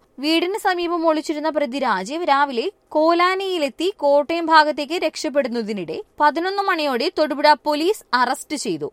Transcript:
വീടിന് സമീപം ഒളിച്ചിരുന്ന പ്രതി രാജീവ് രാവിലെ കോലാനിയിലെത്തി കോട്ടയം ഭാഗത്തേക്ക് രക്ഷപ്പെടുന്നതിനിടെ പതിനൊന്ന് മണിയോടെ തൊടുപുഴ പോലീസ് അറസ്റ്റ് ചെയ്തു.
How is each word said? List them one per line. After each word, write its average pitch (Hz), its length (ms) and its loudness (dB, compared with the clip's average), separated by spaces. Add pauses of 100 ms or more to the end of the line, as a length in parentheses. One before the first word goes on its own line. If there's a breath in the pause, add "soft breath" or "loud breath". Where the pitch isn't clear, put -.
(180)
വീടിന് 330 400 0
സമീപം 349 460 -2
ഒളിച്ചിരുന്ന 311 460 0
പ്രതി 285 280 -2
രാജീവ് 247 460 -2
രാവിലെ 277 400 2 (280)
കോലാനിയിലെത്തി 349 1040 0
കോട്ടയം 294 500 2
ഭാഗത്തേക്ക് 302 520 2
രക്ഷപ്പെടുന്നതിനിടെ 240 1000 -4 (200)
പതിനൊന്ന് 339 460 0
മണിയോടെ 294 480 0
തൊടുപുഴ 294 380 2 (100)
പോലീസ് 320 440 -2 (120)
അറസ്റ്റ് 262 420 0
ചെയ്തു. 151 360 -4